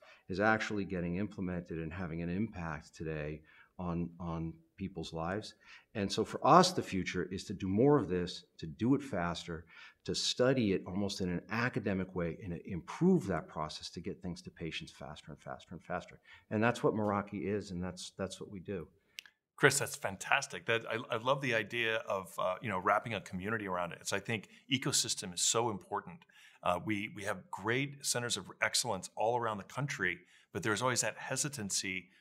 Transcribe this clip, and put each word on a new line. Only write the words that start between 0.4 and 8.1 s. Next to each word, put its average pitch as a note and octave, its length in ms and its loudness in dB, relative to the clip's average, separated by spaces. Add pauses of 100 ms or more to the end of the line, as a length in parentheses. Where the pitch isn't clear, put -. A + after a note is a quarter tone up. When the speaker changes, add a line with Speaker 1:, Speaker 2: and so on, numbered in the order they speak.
Speaker 1:
getting F2 320 -2
implemented F2+ 640 -4
and D#2+ 140 -4
having E2+ 300 -4
an E2+ 60 -2
impact F2 640 -4
today D#2 480 -6 (360)
on, E2+ 320 -2 (100)
on E2 320 -4 (240)
people's E2 360 -8
lives. E2+ 420 -4 (400)
And G2 160 0
so A2 140 2
for - 200 -6
us, F3 280 12
the - 100 0
future F2+ 480 0
is F#2+ 140 -6
to G#2+ 80 -6
do F#2+ 160 -2
more C3 300 6
of F#2+ 100 0
this, F2 360 -2 (140)